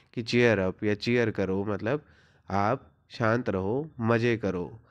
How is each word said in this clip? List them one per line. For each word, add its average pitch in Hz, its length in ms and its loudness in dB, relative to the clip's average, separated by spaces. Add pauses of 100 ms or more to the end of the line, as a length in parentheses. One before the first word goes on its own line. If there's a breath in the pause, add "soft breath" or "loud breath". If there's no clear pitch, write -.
(140)
कि 120 80 -6
"चीयर 117 360 4
अप" 92 260 -2
या 104 100 2
"चीयर 120 360 0
करो", 98 340 -2
मतलब 107 400 -4 (460 soft breath)
आप 101 420 0 (180)
शांत 117 400 0
रहो, 107 400 -2 (100)
मज़े 117 360 2
करो। 95 440 -6 (100)